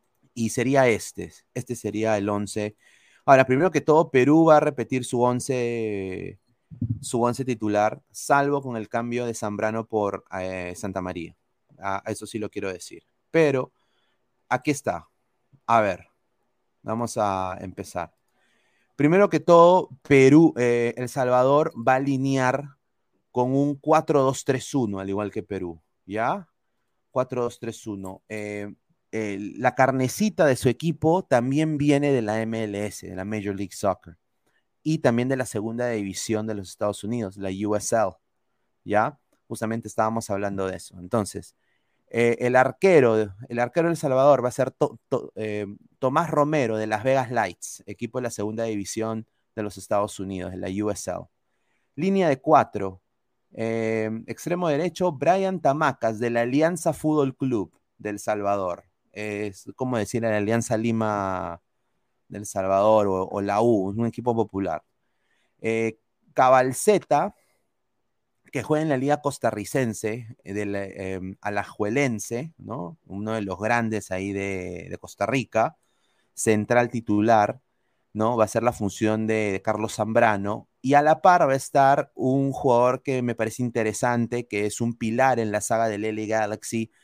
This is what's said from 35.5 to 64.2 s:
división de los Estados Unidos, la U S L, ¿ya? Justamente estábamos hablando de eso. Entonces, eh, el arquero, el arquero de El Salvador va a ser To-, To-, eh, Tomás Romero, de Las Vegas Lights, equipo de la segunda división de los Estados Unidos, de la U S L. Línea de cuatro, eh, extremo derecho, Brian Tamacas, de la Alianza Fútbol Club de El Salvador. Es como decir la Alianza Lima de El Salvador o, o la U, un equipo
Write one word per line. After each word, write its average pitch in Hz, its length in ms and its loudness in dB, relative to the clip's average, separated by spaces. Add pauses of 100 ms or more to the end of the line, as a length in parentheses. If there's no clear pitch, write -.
división 107 560 -4
de 110 80 -6
los 98 160 -10
Estados - 340 -4
Unidos, 104 320 -6
la 98 140 -6 (160)
U 104 100 0
S 107 180 -4
L, 104 180 2 (720)
¿ya? 107 360 0 (280)
Justamente 113 420 -6
estábamos 113 420 -2
hablando 98 360 -2
de 92 100 -4
eso. - 220 -18
Entonces, 98 560 -4 (540)
eh, 117 320 2
el 123 160 4
arquero, 123 800 4 (140)
el 117 100 -6
arquero 165 300 0
de 170 40 2
El 160 40 -4
Salvador 135 480 4
va 123 40 0
a 120 40 -10
ser 127 180 -2
To-, - 280 -2 (100)
To-, - 260 -4
eh, 104 320 -6 (320)
Tomás 151 320 0
Romero, 147 460 0
de 110 100 -4
Las 107 160 -4
Vegas 131 280 0
Lights, 107 560 -6
equipo 113 320 -10
de 127 40 -4
la 120 80 -6
segunda 110 340 -6
división 110 640 -6 (300)
de 113 60 -6
los 104 140 -8
Estados 101 440 -2
Unidos, 92 320 -8
de 90 60 -10
la 92 100 -8 (160)
U 107 60 -2
S 98 200 -8
L. 90 100 -6 (720)
Línea 185 340 0
de 135 120 0
cuatro, 104 600 2 (520)
eh, 113 580 -4 (160)
extremo 175 420 -4
derecho, 170 440 0
Brian 180 480 0
Tamacas, 135 580 0
de 117 120 -2
la 117 120 0
Alianza 156 500 0
Fútbol 151 440 0
Club 117 400 -2 (220)
de 104 120 -8
El 104 80 -6
Salvador. 101 640 -2 (260)
Es 104 540 -8 (120)
como 127 200 -4
decir 110 260 -2
la 110 140 0
Alianza 113 400 0
Lima 101 840 -2 (640)
de 95 100 -12
El 101 80 -12
Salvador 101 640 4
o, 92 160 0
o 101 160 -6
la 101 220 0
U, 107 260 2
un 113 180 -2
equipo 117 280 -2